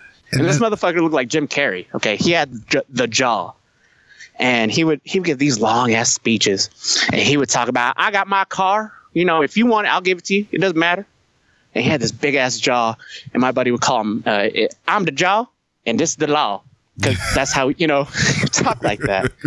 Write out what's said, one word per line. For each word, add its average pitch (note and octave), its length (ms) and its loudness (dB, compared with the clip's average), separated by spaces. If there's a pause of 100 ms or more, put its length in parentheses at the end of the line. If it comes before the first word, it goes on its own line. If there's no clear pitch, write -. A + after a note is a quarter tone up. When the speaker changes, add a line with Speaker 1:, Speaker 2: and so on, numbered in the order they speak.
(320)
Speaker 1:
And C3 100 0
Speaker 2:
And E3 80 2
Speaker 1:
this D3 80 4
Speaker 2:
then A3 140 2
Speaker 1:
motherfucker F3+ 280 0
looked E3 140 2
like C3 140 0
Jim D3+ 200 0
Carrey. G#2 460 -2
Okay, G#2+ 220 -2
he D#3+ 160 0
had D#3 180 0 (180)
j-, C#3 220 0
the B2+ 160 -2
jaw. A2+ 460 0 (880)
And A#2 320 2
he D#3+ 120 0
would, D#3 200 2
he - 160 -2
would E3+ 80 -4
give C#3 100 0
these C3 220 2
long A#2 340 0
ass A#2 180 0
speeches, G2+ 600 0 (420)
and - 80 0
he B2+ 160 2
would C3+ 120 0
talk A#2+ 180 0
about, A#2+ 300 0
"I G3 120 0
got G3 180 -2
my G3 180 0
car. G3+ 460 -2 (220)
You E3+ 120 0
know, D#3+ 180 4
if C#3 140 -2
you A#3 100 4
want G#3+ 180 2
it, A#2 60 0
I'll F3 100 0
give F#3 160 0
it E3+ 80 -14
to G3 80 -2
you. G3+ 180 0
It D#3 80 -2
doesn't F#3 200 2
matter." F3 260 0 (720)
And A2+ 80 -2
he C3 80 0
had B2+ 100 0
this - 100 -2
big C#3+ 220 -2
ass B2+ 240 0
jaw, A#2 380 0 (360)
and B2 100 0
my B2+ 100 4
buddy B2 180 0
would A#2+ 120 0
call B2+ 200 0
him, G#2+ 240 -2
uh, G#2 260 2
it, - 220 -2 (140)
"I'm F#3+ 180 0
the D3+ 60 -2
jaw, F#3+ 340 0 (400)
and A#3 140 0
this - 120 0
is - 40 -6
the D3+ 100 -2
law," C#3 380 0 (360)
'cause G2+ 160 0 (100)
Speaker 2:
<laughs> - 100 -2
Speaker 1:
that's C3+ 180 0
how, C3+ 140 2
you E3 180 0
know, C#3+ 200 2
<laughs> - 460 0
talk - 320 0
like G#2 180 -2
that. G2+ 300 0 (160)